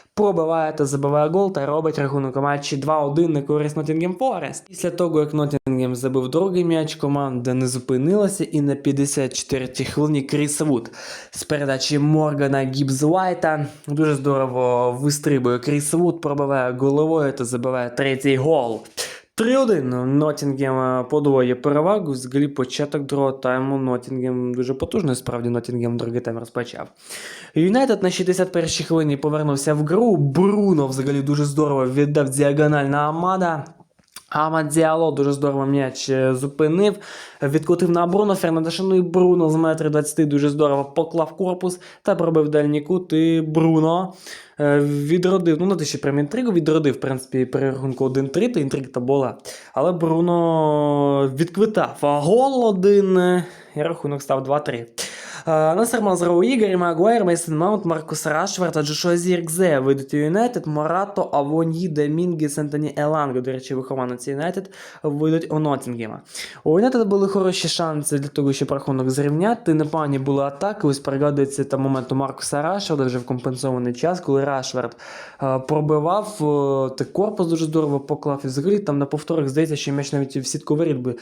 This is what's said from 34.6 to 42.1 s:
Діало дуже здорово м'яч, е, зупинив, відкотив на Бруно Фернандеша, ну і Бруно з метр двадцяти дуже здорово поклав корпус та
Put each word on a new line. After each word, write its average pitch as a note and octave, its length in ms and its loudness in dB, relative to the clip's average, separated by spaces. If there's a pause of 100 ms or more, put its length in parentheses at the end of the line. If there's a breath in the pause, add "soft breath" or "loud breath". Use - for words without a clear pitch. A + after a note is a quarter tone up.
Діало D#3+ 420 4
дуже C#3 220 2
здорово C#3 340 0
м'яч, C3+ 420 0
е, C3 260 2
зупинив, D#3 600 2 (480 loud breath)
відкотив D#3+ 480 2
на E3+ 160 2
Бруно G3 280 2
Фернандеша, E3 480 0
ну F#3+ 120 2
і F#3 60 6
Бруно F3+ 500 4
з D#3 60 4
метр D#3+ 340 2
двадцяти D3+ 340 2
дуже C#3+ 240 2
здорово C#3+ 360 2
поклав D#3 520 -2
корпус F3+ 440 -2 (220 loud breath)
та G3+ 120 2